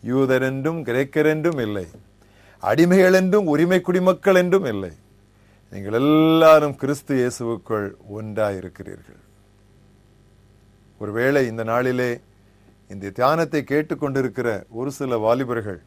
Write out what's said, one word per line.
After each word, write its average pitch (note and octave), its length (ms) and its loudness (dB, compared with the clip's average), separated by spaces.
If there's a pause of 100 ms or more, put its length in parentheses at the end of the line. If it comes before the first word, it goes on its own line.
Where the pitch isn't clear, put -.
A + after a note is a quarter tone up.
யூதர் C3 400 2
என்றும் C3+ 420 -4
கிரேக்கர் C#3+ 500 0
என்றும் D#3 320 -2
இல்லை, G2+ 200 -6 (760)
அடிமைகள் F3+ 580 4
என்றும் F#3 260 2
உரிமை E3+ 340 2
குடிமக்கள் F3+ 640 2
என்றும் F3+ 220 0
இல்லை, G2 280 -6 (800)
நீங்கள் G2 280 -6
எல்லாரும் D#3 760 6
கிறிஸ்து C#3+ 400 -4
இயேசுவுக்குள் A#2 720 -4 (260)
ஒன்றாயிருக்கிறீர்கள். G2+ 1080 -8 (1800)
ஒருவேளை A#2+ 460 0
இந்த A2+ 180 -6
நாளிலே B2 460 -2 (800)
இந்த G2 200 -12
தியானத்தை C#3+ 520 0
கேட்டுக்கொண்டிருக்கிற C3+ 840 -4 (220)
ஒரு B2 200 -8
சில C3 260 -4
வாலிபர்கள் A2+ 720 -2